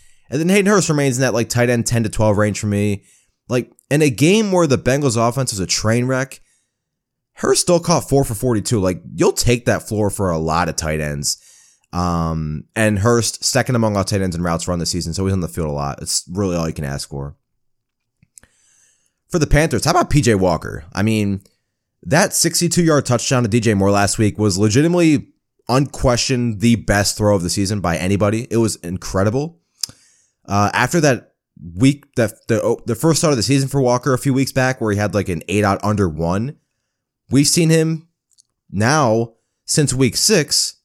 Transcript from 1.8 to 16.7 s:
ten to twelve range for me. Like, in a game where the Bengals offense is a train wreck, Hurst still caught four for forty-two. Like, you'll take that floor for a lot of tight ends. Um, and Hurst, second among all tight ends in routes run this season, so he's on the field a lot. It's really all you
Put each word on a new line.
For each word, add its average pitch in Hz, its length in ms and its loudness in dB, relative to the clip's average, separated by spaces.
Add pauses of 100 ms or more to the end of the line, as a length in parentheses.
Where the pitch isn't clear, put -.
ten 117 180 0
to 107 60 -4
twelve 107 280 0
range 104 240 0
for 107 60 -2
me. 101 360 -2 (460)
Like, 123 200 -2 (200)
in 147 120 2
a 147 80 4
game 185 440 2
where 175 140 4
the 131 100 2
Bengals 131 400 0
offense 120 340 0
is 104 80 -6
a 87 80 -4
train 113 380 0
wreck, 131 340 -4 (920)
Hurst - 300 0
still 175 180 2
caught 170 260 0
four 139 160 2
for 127 100 -6
forty-two. 113 460 -2
Like, 92 220 -2 (120)
you'll 160 200 2
take 123 320 0
that 101 200 0
floor 104 240 0
for 95 200 -2
a 82 80 0
lot 80 320 0
of 76 80 -6
tight 78 240 -4
ends. 73 400 -6 (500)
Um, 82 720 -2 (100)
and 107 240 0
Hurst, 117 440 0
second 123 320 -2
among 110 220 0
all 95 60 2
tight 98 180 -2
ends 92 140 -2
in 82 60 -4
routes 85 260 -2
run 87 120 -2
this 82 100 -4
season, 82 240 -4
so 95 120 -2
he's 95 80 0
on 95 80 0
the 80 60 -4
field 82 200 -6
a 73 40 -4
lot. 71 300 -6
It's - 280 -6
really 92 260 -2
all 82 120 -2
you 80 60 -4